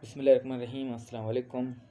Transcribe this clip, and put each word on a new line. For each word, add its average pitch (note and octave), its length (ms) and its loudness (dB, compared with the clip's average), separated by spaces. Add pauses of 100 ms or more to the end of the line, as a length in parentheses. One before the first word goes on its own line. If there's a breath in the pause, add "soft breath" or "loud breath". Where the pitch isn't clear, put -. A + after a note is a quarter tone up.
बिस्मिल्लाहिर्रहमानिर्रहीम, C3 920 2
अस्सलाम A#2 320 -8
वालेकुम। B2+ 480 -4 (160)